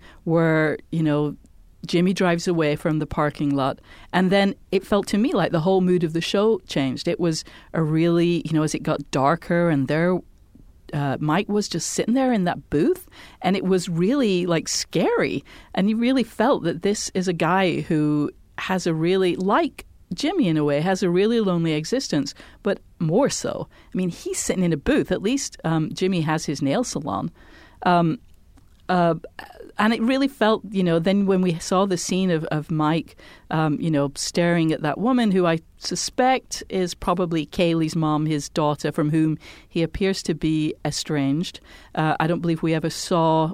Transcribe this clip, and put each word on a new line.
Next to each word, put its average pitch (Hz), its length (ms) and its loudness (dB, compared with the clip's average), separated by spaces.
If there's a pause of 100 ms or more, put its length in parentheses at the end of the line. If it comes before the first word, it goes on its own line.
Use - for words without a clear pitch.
(240)
where, 160 540 2 (140)
you 160 120 0
know, 147 320 0 (520)
Jimmy 180 260 2
drives 170 340 0
away 156 280 2
from 156 240 -2
the 147 80 -4
parking 147 480 -2
lot. 135 240 -2 (340)
And 180 180 2
then 196 220 4 (180)
it 190 140 0
felt 202 220 0
to 214 100 0
me 262 160 0
like 175 180 0
the 165 100 0
whole 190 200 2
mood 180 220 2
of 160 100 -2
the 165 80 -2
show 214 460 2
changed. 135 400 -2
It - 120 -2
was 165 240 0 (300)
a 165 80 0
really, 170 640 2
you 160 80 -4
know, 156 80 2
as 151 140 0
it - 80 -8
got 151 260 -4
darker 165 580 2
and 139 200 0
there, 170 320 0 (760)
uh, 143 260 -2
Mike 156 300 0
was 202 180 0
just - 220 -6
sitting - 240 -2
there 262 180 2
in 208 120 2
that 147 260 -4
booth, 208 400 0 (320)
and 190 140 2
it - 80 -2
was 185 260 0
really, 185 560 2
like, 170 220 0
scary. 202 760 -2 (300)
And 190 160 2
you 220 80 0
really 247 260 2
felt 226 420 0
that 170 180 -4
this 202 320 -2
is 185 120 -2
a 185 60 0
guy 170 480 2
who 151 480 0 (300)
has 185 260 -4
a 170 80 0
really, 175 440 2
like 202 500 -2 (260)
Jimmy 285 360 0
in 160 80 2
a 151 60 2
way, 147 180 2
has 185 200 0
a 185 80 2
really 208 300 2
lonely 170 340 2
existence, 156 600 -2 (260)
but 202 180 -2 (200)
more 180 300 2
so. - 380 -6 (240)
I - 60 -6
mean, 185 120 -2
he's 370 280 -8
sitting - 260 -2
in 170 100 2
a 151 40 0
booth. 220 340 0
At 180 120 -2
least, 254 400 -4
um, 160 300 -2
Jimmy 185 280 -2
has 160 240 -2
his 147 160 -4
nail 151 220 0
salon. 139 480 -6 (560)
Um, 170 320 4 (720)
uh, 170 260 2 (600)
and 220 160 2
it 226 80 -2
really 269 260 2
felt, 220 420 0
you 190 140 -2
know, 170 160 2
then 196 260 2
when 190 160 2
we 175 180 0
saw 196 260 0
the 185 120 0
scene 185 320 -2
of, 160 160 0
of 151 240 -4
Mike, 156 460 0 (340)
um, 156 300 0
you 165 100 -2
know, 143 260 2
staring 170 580 2
at - 80 -4
that 151 160 -2
woman 240 340 2
who 180 160 2
I 165 120 2 (180)
suspect - 920 -2
is 185 260 -2
probably 170 520 -2
Kaylee's 165 500 0
mom, 156 300 0
his 151 240 -2
daughter, 147 420 -2
from 151 180 0
whom 156 300 2 (300)
he 170 120 -2
appears 190 420 -2
to 170 120 -2
be 156 480 0
estranged. 147 800 -2 (340)
Uh, 156 240 0
I 160 80 0
don't 170 140 0
believe 165 200 -2
we 160 120 0
ever 160 160 -2
saw, 160 640 0